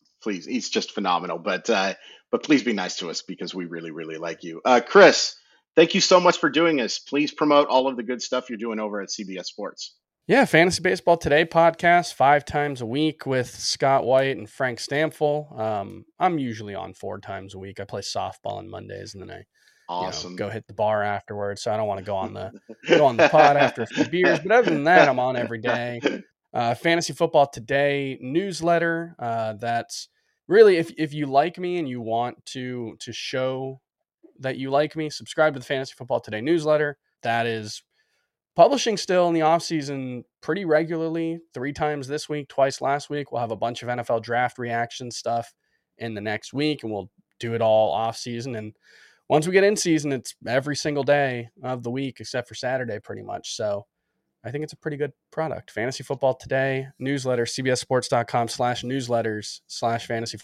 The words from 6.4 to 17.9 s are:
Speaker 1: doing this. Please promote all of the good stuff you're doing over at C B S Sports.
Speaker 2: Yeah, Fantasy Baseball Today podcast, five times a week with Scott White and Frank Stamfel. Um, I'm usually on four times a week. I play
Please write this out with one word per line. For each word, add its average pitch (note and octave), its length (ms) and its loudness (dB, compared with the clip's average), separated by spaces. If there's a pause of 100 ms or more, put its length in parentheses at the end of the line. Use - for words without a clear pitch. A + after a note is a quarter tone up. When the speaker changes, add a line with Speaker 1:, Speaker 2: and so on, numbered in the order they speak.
Speaker 1:
doing D#3 280 2
this. A2+ 220 -2
Please C#3+ 340 -2
promote D3 340 4
all C3 200 2
of C3 100 -4
the A#2+ 60 -6
good A2+ 180 -6
stuff - 280 -6
you're A#2 80 -10
doing A2 220 -6
over G#2 220 -6
at F#2 80 -10
C - 160 -10
B F#2 120 -10
S F2 100 -10
Sports. - 480 -14 (320)
Speaker 2:
Yeah, A#3 180 4
Fantasy E3+ 360 4
Baseball F3+ 360 2
Today D#3 260 2
podcast, E3+ 680 2
five C#3+ 320 4
times D3 360 -4
a A#2+ 40 -6
week D3+ 400 -2
with C3 240 -2
Scott - 560 0
White C3 320 4
and G#2 120 -14
Frank B2 300 -6
Stamfel. D3 800 -2
Um, G2+ 460 -4 (140)
I'm F3 180 2
usually A2 380 -8
on F#2 180 -10
four G2 260 -12
times F#2+ 360 -12
a F#2+ 40 -14
week. F#2+ 200 -14
I G2 60 -10
play G2+ 160 -10